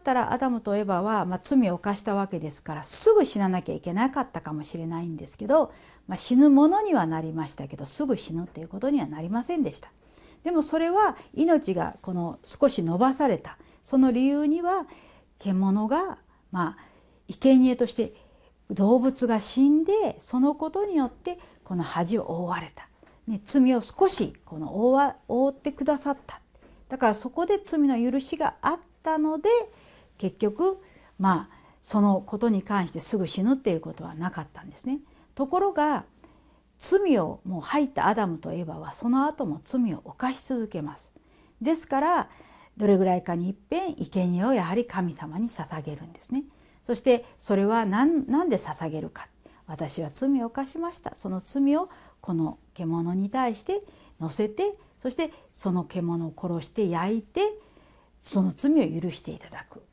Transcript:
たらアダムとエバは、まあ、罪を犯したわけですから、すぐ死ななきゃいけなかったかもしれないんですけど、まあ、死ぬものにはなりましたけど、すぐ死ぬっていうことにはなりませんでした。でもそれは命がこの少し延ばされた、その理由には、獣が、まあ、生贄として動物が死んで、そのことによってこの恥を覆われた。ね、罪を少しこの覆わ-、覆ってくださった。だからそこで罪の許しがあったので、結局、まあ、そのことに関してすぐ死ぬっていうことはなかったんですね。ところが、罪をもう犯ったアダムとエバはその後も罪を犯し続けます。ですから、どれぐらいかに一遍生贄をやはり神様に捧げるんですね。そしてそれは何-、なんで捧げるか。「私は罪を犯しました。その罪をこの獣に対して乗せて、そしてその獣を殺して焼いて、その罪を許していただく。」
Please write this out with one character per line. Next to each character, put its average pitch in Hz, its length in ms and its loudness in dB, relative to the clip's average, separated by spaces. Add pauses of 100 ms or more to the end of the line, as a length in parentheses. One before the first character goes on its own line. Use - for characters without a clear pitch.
た 269 100 0
ら 247 180 2
ア 247 60 -2
ダ 254 140 0
ム 226 100 -2
と 208 140 -2
エ 208 100 0
バ 185 160 0
は、 208 240 0
ま 180 120 -4
あ、 - 60 -6
罪 247 280 2
を 180 40 0
犯 202 200 -4
し 202 60 -12
た 208 120 -4
わ 196 140 0
け 190 100 -6
で 151 140 -8
す - 100 -18
か 156 140 -8
ら、 147 80 -10
す - 300 2
ぐ 392 120 6
死 - 140 -4
な 190 100 2
な 185 140 -2
き - 80 -8
ゃ 156 40 -4
い 147 60 -10
け 175 100 -8
な 233 200 0
か 269 100 -4
っ 262 100 -4
た 170 80 -8
か 156 140 -10
も 151 100 -8
し - 140 -14
れ 165 80 -8
な 165 160 -6
い 170 60 -8
ん 160 100 -8
で - 80 -12
す - 100 -18
け 208 120 -12
ど、 294 260 4 (340)
ま 185 60 -8
あ、 190 40 -6
死 - 200 2
ぬ 294 140 10
も 277 160 8
の 403 160 4
に 392 100 0
は 185 140 2
な 160 120 -2
り 160 140 -6
ま 156 140 -4
し - 80 -18
た 143 120 -12
け 147 80 -12
ど、 139 120 -12
す - 180 -4
ぐ 262 120 0
死 - 180 -10
ぬ 170 80 -4
っ 175 40 -10
て - 140 -14
い 165 40 -12
う - 20 -18
こ 190 120 -12
と 262 120 -2
に 285 100 2
は - 60 -4
な 151 120 -10
り 165 100 -8
ま 233 140 -2
せ 349 140 -4
ん 294 60 2
で - 100 -4
し - 60 -14
た。 - 100 -20 (540)
で 330 80 -2
も 330 100 2
そ 311 160 -2
れ 330 140 2
は 403 260 2 (160)
命 302 400 2
が 170 300 -4
こ 185 100 -8
の 170 300 -4
少 - 260 2
し - 120 -2
延 165 180 0
ば 262 160 4
さ 277 120 0
れ 180 120 2
た、 - 180 -16 (260)
そ - 140 0
の 262 140 6
理 247 160 2
由 285 180 2
に 320 160 2
は、 359 240 0 (540)
獣 196 500 0
が、 339 300 -2 (340)
ま 175 260 -2
あ、 - 80 -20 (400)
生 262 300 6
贄 254 180 6
と 247 100 0
し - 80 -8
て - 200 -4 (560)
動 208 300 4
物 262 280 0
が 220 140 2
死 262 260 4
ん 302 160 6
で、 392 380 2
そ - 180 -4
の 285 160 4
こ 311 160 -6
と 403 140 0
に 392 100 -2
よ 277 100 4
っ 240 40 -4
て - 280 -10 (280)
こ 185 100 -6
の 170 80 0
恥 175 340 -2
を - 140 -4
覆 175 140 -4
わ 175 160 -4
れ 165 120 -16
た。 - 140 -20 (400)
ね、 208 160 -6
罪 254 320 4
を 226 60 2
少 - 260 2
し - 260 -2 (120)
こ 156 120 -16
の 156 300 0
覆 254 60 6
わ-、 277 240 2 (100)
覆 262 220 2
っ 269 40 -6
て 277 200 -6
く 294 100 -6
だ 285 140 2
さ 285 140 -4
っ 277 140 -2
た。 - 140 -18 (480)
だ 262 100 -10
か 254 100 2
ら 214 60 4
そ 214 160 -8
こ 330 160 -2
で 403 160 2
罪 330 200 -2
の 254 300 2
許 269 100 0
し - 160 -8
が - 240 -2
あ 311 140 0
っ 339 40 -12 (220)
た 320 160 -2
の 311 200 0
で、 349 120 0 (680)
結 190 200 -6
局、 339 400 0 (420)
ま 190 320 2
あ、 - 40 -20 (260)
そ - 180 -2
の 202 220 4
こ 202 180 -10
と 233 80 2
に 202 140 2
関 196 260 -2
し 147 40 -12
て 160 100 -8
す - 160 -4
ぐ 185 100 0
死 190 160 -4
ぬ 254 120 4
っ - 20 -8
て 214 140 -2
い 170 40 0
う 160 60 -4
こ 156 100 -12
と 160 140 -12
は 165 100 -12
な 175 160 -4
か 160 120 -10
っ 143 100 -14
た - 80 -20
ん 196 80 -18
で - 80 -20
す - 80 -16
ね。 269 140 -4 (360)
と 262 120 -2
こ 349 120 0
ろ 392 140 0
が、 294 320 0 (760)
罪 370 400 2
を 165 240 -4
も 185 140 -6
う 156 40 -6
犯 294 240 0
っ - 40 -4
た - 180 0
ア 208 80 4
ダ 214 120 0
ム 165 100 -4
と 151 160 -8
エ 170 100 -6
バ 156 160 -10
は 160 140 -14
そ 233 160 -4
の 269 160 4
後 302 200 -2
も 151 200 -6
罪 233 280 -2
を - 120 -8
犯 - 260 -6
し - 140 -12
続 233 240 -4
け 170 120 -8
ま 147 160 -10
す。 - 140 -20 (500)
で 302 140 0
す 320 100 -12
か 269 140 -2
ら、 311 300 0 (460)
ど 208 120 0
れ 202 100 6
ぐ 190 80 4
ら 180 100 4
い 180 60 -2
か 180 140 -4
に 175 140 -2
一 196 80 -8 (120)
遍 349 300 -4
生 - 260 -2
贄 180 200 0
を 262 80 2
や 208 100 2
は 170 100 -4
り 240 140 0
神 180 260 -4
様 156 240 -12
に 226 100 -2
捧 160 360 -10
げ 147 120 -8
る 160 120 -16
ん 165 40 -20
で - 120 -20
す - 80 -12
ね。 269 120 -2 (400)
そ 240 120 -2
し 233 60 -12
て 240 220 4 (140)
そ - 180 -2
れ 196 100 4
は 226 200 2
何-、 269 400 2
な 294 180 2
ん 359 60 0
で 214 80 2
捧 160 320 -6
げ 151 100 -6
る - 120 -10
か。 - 160 -18 (400)
「私 151 340 -8
は 147 100 -6
罪 269 300 0
を 233 60 -4
犯 269 180 -6
し 320 140 -12
ま 339 120 -4
し 339 60 -20
た。 - 180 -12
そ - 140 -10
の 185 100 -4
罪 277 380 0
を 370 140 -4 (280)
こ - 140 -6
の 160 240 -2 (160)
獣 170 400 -4
に 196 160 -2
対 247 260 -2
し - 60 -18
て 403 220 -4 (360)
乗 160 120 -6
せ 214 180 -2
て、 403 260 -4 (220)
そ 254 140 -6
し - 20 -14
て 320 180 -4 (200)
そ - 200 -6
の 175 120 -2
獣 170 420 -4
を 160 100 -10
殺 175 280 -6
し - 60 -18
て 202 200 -2
焼 180 260 -2
い 226 60 -4
て、 - 200 -6 (800)
そ 196 180 -2
の 185 80 2
罪 277 220 0
を 165 300 2
許 175 100 -4
し - 80 -14
て - 100 -14
い - 80 -12
た - 140 -20
だ - 180 -18
く。」 - 240 -20